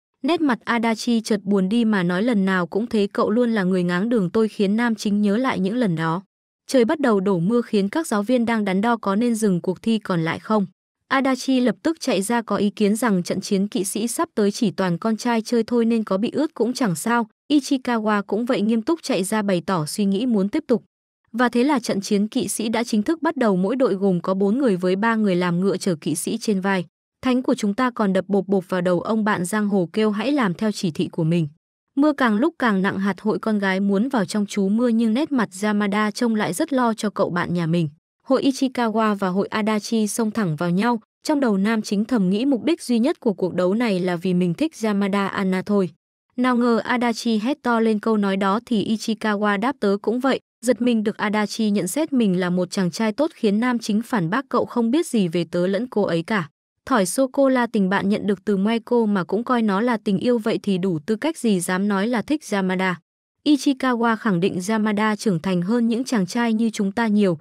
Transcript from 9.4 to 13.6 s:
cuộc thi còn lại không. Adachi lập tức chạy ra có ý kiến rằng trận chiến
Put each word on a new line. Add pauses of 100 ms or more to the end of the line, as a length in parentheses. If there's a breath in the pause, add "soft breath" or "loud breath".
cuộc
thi
còn
lại
không. (420)
Adachi
lập
tức
chạy
ra
có
ý
kiến
rằng
trận
chiến